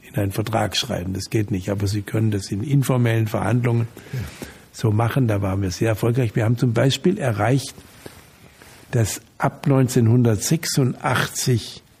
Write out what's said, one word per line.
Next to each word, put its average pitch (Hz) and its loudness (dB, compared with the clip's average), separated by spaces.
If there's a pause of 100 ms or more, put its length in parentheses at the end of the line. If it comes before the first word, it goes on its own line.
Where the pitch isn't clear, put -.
in - -12
einen 101 -2
Vertrag 104 -2
schreiben, 92 -6
das 95 -8
geht 107 -2
nicht, 95 -4
aber 101 -2
Sie 101 -2
können 110 0
das 101 -4
in 101 -4
informellen 123 2
Verhandlungen 117 0 (840)
so - 0
machen.“ 117 2
Da 104 0
waren 98 -2
wir 95 -2
sehr - 0
erfolgreich. 117 0
Wir 117 2
haben 120 2
zum 127 2
Beispiel 135 2
erreicht, 120 0 (1160)
dass 113 0 (180)
ab - -2
neunzehnhundertsechsundachtzig 127 2 (160)